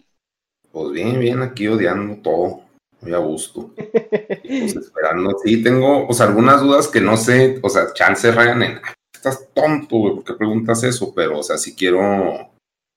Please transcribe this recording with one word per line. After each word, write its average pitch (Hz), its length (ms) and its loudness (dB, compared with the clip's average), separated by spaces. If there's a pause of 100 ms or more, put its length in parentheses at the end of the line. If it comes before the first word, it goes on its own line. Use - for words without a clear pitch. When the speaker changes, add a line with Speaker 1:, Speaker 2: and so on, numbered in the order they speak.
(720)
Speaker 1:
Pues 78 200 -8
bien, 104 280 -2
bien, 123 220 0
aquí 123 260 -6
odiando 104 540 -2
todo, 85 400 -2 (400)
muy 85 100 -10
a 87 60 -2
gusto. - 560 -8 (680)
Y 269 180 -8
pues 214 140 -4
Speaker 2:
<laughs> - 0 -
Speaker 1:
esperando, 85 560 -4 (120)
sí, 113 200 0
tengo, 131 440 2
o 123 60 -2
sea, 117 140 4
algunas 123 340 6
dudas 139 260 4
que 110 140 2
no 104 160 2
sé, 127 460 2
o 101 60 0
sea, 87 240 0
chance 95 380 2
rayan 120 300 2
en, 90 120 0
"Ay, - 200 -14 (180)
estás - 440 -8
tonto, 147 420 0
güey, 104 200 2
¿por - 60 -14
qué - 120 -12
preguntas 113 480 -2
eso?". 123 320 -2
Pero, 78 240 -2
o 73 40 -8
sea, - 140 -4
sí - 180 -10
quiero 92 760 0 (460)